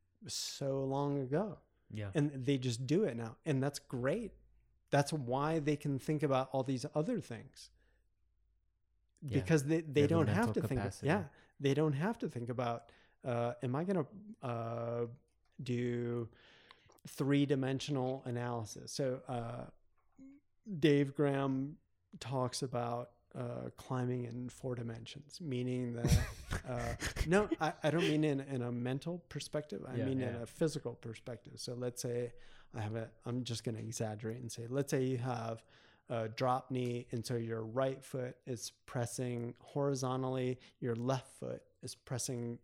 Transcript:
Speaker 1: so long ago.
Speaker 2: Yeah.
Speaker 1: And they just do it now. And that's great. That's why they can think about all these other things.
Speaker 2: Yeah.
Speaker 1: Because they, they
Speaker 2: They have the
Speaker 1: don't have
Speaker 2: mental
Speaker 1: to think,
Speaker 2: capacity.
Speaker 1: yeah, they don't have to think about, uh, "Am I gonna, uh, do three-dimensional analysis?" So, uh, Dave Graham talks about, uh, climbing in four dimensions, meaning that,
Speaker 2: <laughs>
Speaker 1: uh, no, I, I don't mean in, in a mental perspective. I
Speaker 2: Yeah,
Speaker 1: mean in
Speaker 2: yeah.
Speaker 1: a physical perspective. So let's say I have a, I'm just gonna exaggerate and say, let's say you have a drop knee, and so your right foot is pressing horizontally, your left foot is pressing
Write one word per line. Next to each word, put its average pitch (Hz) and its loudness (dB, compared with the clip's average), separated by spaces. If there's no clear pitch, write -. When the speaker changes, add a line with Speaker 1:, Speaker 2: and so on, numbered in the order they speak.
Speaker 1:
so 135 -2
long 143 2
ago. 147 -2
Speaker 2:
Yeah. 104 -4
Speaker 1:
And 147 4
they 139 4
just 123 0
do 156 4
it 131 0
now. 113 -6
And 135 4
that's 139 0
great. 156 0
That's 139 6
why 147 2
they 147 4
can 139 0
think 151 2
about 135 4
all 135 2
these 127 0
other 185 2
things. - -12
Speaker 2:
Yeah. 135 -4
Speaker 1:
Because 143 4
they, 160 2
they 156 -10
Speaker 2:
They 139 6
have 143 8
the 165 4
Speaker 1:
don't 156 6
have 196 4
Speaker 2:
mental 220 0
Speaker 1:
to - -2
think, 127 2
Speaker 2:
capacity. 101 -4
Speaker 1:
yeah, 185 4
they 139 4
don't 156 4
have 180 0
to 220 -4
think 120 -4
about, 117 -2
uh, 120 0
"Am 127 0
I 160 0
gonna, 180 2
uh, 117 -2
do 120 0
three-dimensional 135 2
analysis?" 120 -4
So, 131 0
uh, 120 -4
Dave 143 6
Graham 139 2
talks 127 -2
about, 120 -2
uh, 123 -6
climbing 123 -2
in 123 -8
four 127 -6
dimensions, 117 -10
meaning 127 -2
that, 120 6
Speaker 2:
<laughs> - -4
Speaker 1:
uh, 120 -2
no, 196 6
I, 156 2
I 156 4
don't 160 4
mean 151 6
in, 143 4
in 135 -4
a 120 -2
mental 131 -2
perspective. - -6
I 127 -6
Speaker 2:
Yeah, 131 2
Speaker 1:
mean 131 2
in 120 0
Speaker 2:
yeah. 120 -4
Speaker 1:
a 113 -6
physical 143 0
perspective. 117 -10
So 123 -8
let's 123 -4
say 120 -2
I 117 -6
have 104 -2
a, 113 -4
I'm 123 -2
just 117 -4
gonna 113 -4
exaggerate 110 -4
and 120 -8
say, 117 -10
let's 139 -2
say 135 2
you 131 0
have 117 -4
a 113 -2
drop 127 0
knee, 123 -2
and 117 -2
so 127 -2
your 113 -2
right 135 0
foot 127 -6
is 123 -6
pressing 120 -2
horizontally, 131 0
your 120 0
left 127 0
foot - -6
is - -10
pressing 120 -4